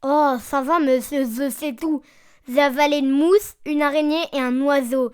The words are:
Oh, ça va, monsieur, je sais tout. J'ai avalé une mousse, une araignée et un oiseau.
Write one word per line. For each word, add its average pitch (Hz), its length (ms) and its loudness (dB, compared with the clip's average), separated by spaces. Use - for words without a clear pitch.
Oh, 285 400 2
ça 277 200 -4
va, 302 180 0
monsieur, 269 460 0
je 247 240 -4
sais 294 240 -6
tout. 302 280 -4
J'ai 254 140 0
avalé 285 360 2
une 269 140 0
mousse, 330 440 2
une 294 160 -2
araignée 302 420 0
et 277 60 -2
un 254 220 -2
oiseau. 262 520 0